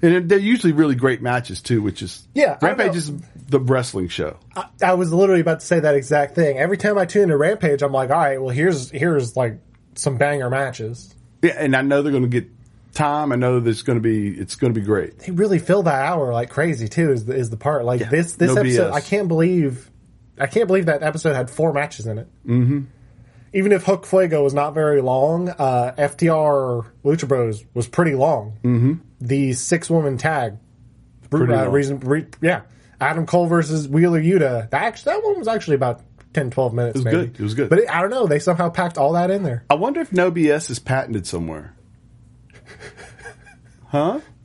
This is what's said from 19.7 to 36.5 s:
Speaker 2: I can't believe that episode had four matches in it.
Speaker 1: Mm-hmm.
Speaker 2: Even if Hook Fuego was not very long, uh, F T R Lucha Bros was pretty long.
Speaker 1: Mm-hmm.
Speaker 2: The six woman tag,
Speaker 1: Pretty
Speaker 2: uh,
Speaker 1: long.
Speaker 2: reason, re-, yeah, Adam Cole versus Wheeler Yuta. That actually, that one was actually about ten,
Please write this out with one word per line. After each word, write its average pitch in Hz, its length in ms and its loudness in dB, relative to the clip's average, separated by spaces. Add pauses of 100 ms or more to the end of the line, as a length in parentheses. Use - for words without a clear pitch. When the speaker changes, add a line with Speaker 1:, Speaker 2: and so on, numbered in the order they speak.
Speaker 2:
I 139 80 0
can't 226 200 0
believe 185 200 2
that 147 160 0
episode 151 340 -2
had 127 140 -4
four 160 220 0
matches 139 360 -4
in 107 100 -6
it. - 80 -14 (200)
Speaker 1:
Mm-hmm. 123 340 0 (720)
Speaker 2:
Even 202 200 2
if 185 120 2
Hook 190 220 0
Fuego 170 360 2
was 139 120 2
not 147 200 -2
very 151 280 2
long, 147 480 0
uh, 127 480 0
F 143 180 0
T 170 140 2
R 139 540 2 (200)
Lucha 147 240 0
Bros 117 360 0 (100)
was 117 120 -4
pretty 165 300 0
long. 120 480 0
Speaker 1:
Mm-hmm. 123 280 2 (300)
Speaker 2:
The 135 300 0
six 165 360 -4
woman 151 300 0
tag, 127 360 -2 (760)
Speaker 1:
Pretty 131 220 2
Speaker 2:
uh, 131 120 2
Speaker 1:
long. 123 80 -2
Speaker 2:
reason, 139 280 0
re-, 143 260 -2 (140)
yeah, 160 220 0 (380)
Adam 156 260 0
Cole 175 200 2
versus 160 400 0
Wheeler 160 340 4
Yuta. 143 500 2
That 143 120 -2
actually, 233 300 -4
that 415 120 -2
one 403 140 0
was 269 100 -6
actually 202 280 0
about 123 240 0 (340)
ten, 135 160 -2